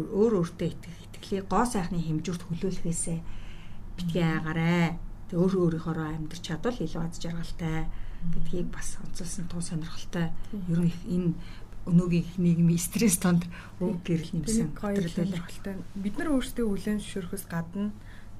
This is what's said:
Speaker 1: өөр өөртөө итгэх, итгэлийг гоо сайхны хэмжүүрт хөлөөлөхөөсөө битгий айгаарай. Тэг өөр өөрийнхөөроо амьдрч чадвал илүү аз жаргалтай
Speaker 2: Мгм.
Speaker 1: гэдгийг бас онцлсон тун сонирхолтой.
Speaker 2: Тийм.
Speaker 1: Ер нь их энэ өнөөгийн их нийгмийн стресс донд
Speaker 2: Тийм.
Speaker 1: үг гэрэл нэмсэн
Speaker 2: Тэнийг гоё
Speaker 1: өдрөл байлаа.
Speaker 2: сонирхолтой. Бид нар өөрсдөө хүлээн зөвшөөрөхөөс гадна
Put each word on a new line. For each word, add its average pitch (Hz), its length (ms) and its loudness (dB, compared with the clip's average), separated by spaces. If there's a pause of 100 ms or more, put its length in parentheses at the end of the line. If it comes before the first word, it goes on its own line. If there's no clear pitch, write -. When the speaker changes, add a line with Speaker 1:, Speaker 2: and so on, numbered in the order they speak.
(160)
Speaker 1:
өөр 220 240 6
өөртөө 165 280 -2
итгэх, - 300 -10 (100)
итгэлийг - 400 -6
гоо 220 180 4
сайхны 180 340 0
хэмжүүрт 160 480 -2
хөлөөлөхөөсөө 170 680 0 (800)
битгий 175 260 0
айгаарай. 165 720 2 (320)
Тэг 175 120 -4
өөр 185 140 4 (140)
өөрийнхөөроо 160 400 -2
амьдрч 156 400 -6
чадвал 202 320 -2
илүү 165 240 -2
аз 165 160 -6
жаргалтай 165 680 -2
Speaker 2:
Мгм. - 440 0
Speaker 1:
гэдгийг 165 400 6
бас - 320 0
онцлсон 170 480 -2
тун 170 100 -2
сонирхолтой. 165 680 -2 (160)
Speaker 2:
Тийм. 202 240 -4
Speaker 1:
Ер 165 80 4
нь 175 80 6
их 165 160 0
энэ 180 300 2 (540)
өнөөгийн 175 360 6
их - 160 -10
нийгмийн 170 400 6
стресс 202 400 4
донд 175 240 4
Speaker 2:
Тийм. - 80 -8 (320)
Speaker 1:
үг 175 200 -2
гэрэл 160 280 0
нэмсэн 170 400 2
Speaker 2:
Тэнийг - 80 -6
гоё 202 160 -2
Speaker 1:
өдрөл 170 160 0
байлаа. 175 320 0
Speaker 2:
сонирхолтой. - 320 -8 (200)
Бид 196 220 -2
нар 320 140 0
өөрсдөө 240 360 2
хүлээн 208 320 0
зөвшөөрөхөөс - 480 -6
гадна 170 440 -2 (480)